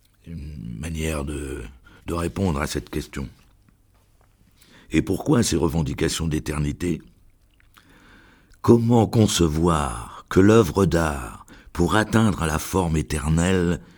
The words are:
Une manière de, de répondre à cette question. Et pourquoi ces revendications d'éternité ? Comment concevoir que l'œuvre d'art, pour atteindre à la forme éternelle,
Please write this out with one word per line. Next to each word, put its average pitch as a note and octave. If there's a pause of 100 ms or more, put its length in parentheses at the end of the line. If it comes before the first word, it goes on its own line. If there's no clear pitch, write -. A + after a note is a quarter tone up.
(280)
Une C#2+
manière D#2
de, C#2+ (440)
de D#2+
répondre E2+
à D2+
cette -
question. D2+ (1700)
Et D2+
pourquoi A#2
ces E2+
revendications D#2+
d'éternité ? D2+ (1600)
Comment A#2
concevoir D#2+
que -
l'œuvre G2
d'art, D2 (280)
pour F2
atteindre G#2+
à D#2+
la D#2
forme E2+
éternelle, E2 (160)